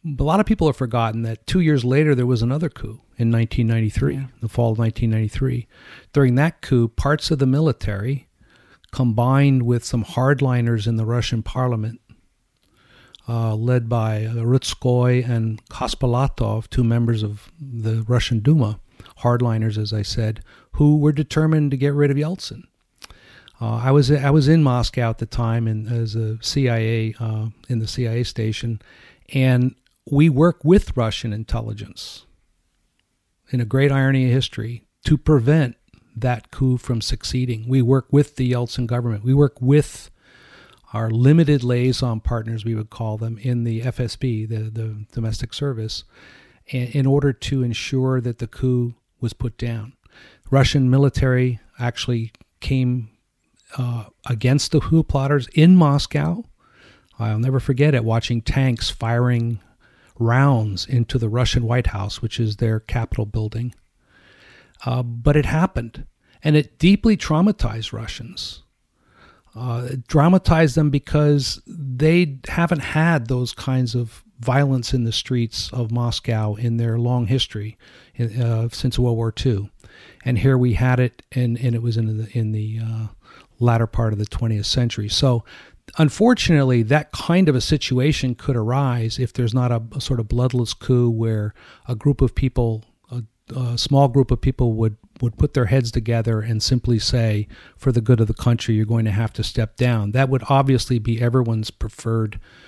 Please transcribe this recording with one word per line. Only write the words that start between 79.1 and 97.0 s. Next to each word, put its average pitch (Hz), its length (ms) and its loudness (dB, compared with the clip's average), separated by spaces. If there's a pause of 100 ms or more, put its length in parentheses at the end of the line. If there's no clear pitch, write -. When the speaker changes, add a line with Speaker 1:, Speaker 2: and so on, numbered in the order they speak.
Speaker 1:
War 113 140 -2
Two. 104 380 -2 (540)
And 127 160 0
here 131 180 4
we 123 160 2
had 127 260 2
it, 123 220 -2 (100)
and, 120 260 -2
and 120 180 0
it 113 60 -2
was 117 160 -2
in 110 200 -2
the, 110 200 -6
in 110 140 0
the, 107 320 -4
uh, 113 240 -6 (520)
latter 117 280 2
part 110 240 0
of 104 80 -4
the 107 60 -2
twentieth 110 400 -2
century. 113 420 -2
So, 120 380 0 (520)
unfortunately, 147 840 4
that 139 300 0
kind 180 340 2
of 143 80 2
a 120 60 0
situation 131 720 0
could 127 220 -4
arise 120 600 -2
if 127 140 -2
there's 117 220 -2
not 123 180 0
a, 113 100 0 (140)
a 131 60 -6
sort 127 180 -2
of 110 80 -4
bloodless 123 460 0
coup 123 360 2
where 110 440 -2 (340)
a 123 80 -4
group 143 240 0
of 127 160 2
people, 117 480 -2 (260)
a, 120 140 -10 (320)
a 123 220 -4
small 139 320 4
group 127 220 2
of 123 100 0
people 123 320 0
would, 110 240 0 (240)
would 120 160 -2
put - 160 0
their 123 140 2
heads 120 220 2
together 113 520 -2
and 110 200 -2
simply 120 380 0
say, 110 480 0 (300)